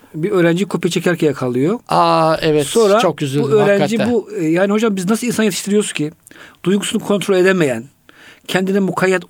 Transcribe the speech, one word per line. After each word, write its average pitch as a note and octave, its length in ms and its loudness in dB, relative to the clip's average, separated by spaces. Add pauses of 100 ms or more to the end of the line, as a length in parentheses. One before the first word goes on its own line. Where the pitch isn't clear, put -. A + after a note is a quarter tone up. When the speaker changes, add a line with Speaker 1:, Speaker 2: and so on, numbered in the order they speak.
(160)
Speaker 1:
bir E3+ 160 -4
öğrenci F3 340 2
kopya F#3 260 -4
çekerken E3+ 420 0
yakalıyor. C3 460 -2 (100)
Speaker 2:
Aa, E3 520 2
evet. D3+ 240 2
Speaker 1:
Sonra G#3 340 4
Speaker 2:
Çok F3 220 -2
üzüldüm C#3 300 -2
Speaker 1:
bu - 40 -
öğrenci G3+ 260 4
Speaker 2:
hakikaten. A3+ 320 0
Speaker 1:
bu, G#3+ 160 -2 (100)
e, D#3+ 60 -2
yani F3+ 260 2
hocam G#3+ 240 0
biz F#3 140 -2
nasıl A#3 180 0
insan A3 160 0
yetiştiriyoruz G3+ 500 0
ki? D3+ 180 -8 (520)
Duygusunu G3 400 -2
kontrol G3+ 320 -2
edemeyen, E3+ 480 2 (640)
kendine F#3+ 320 0
mukayyet F#3 500 0